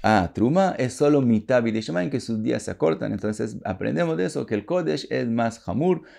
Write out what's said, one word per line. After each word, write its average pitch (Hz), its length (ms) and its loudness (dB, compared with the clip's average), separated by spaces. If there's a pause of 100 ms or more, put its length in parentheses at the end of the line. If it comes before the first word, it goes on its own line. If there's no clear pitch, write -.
a 98 300 4
truma 160 460 2
es 123 160 -2
solo 147 260 4
mitad 120 420 4
bidei 113 200 0
shamayim, 165 280 -2
que 135 100 -2
sus 110 220 -4
días 117 200 0
se - 80 -8
acortan. 110 420 0
Entonces, 107 520 -4
aprendemos 139 520 -2
de 180 80 0
eso 143 220 -4
que 113 80 -2
el 104 100 -4
kodesh 156 460 -2
es 127 180 -2
más 113 400 -2
hamur, 165 340 0 (160)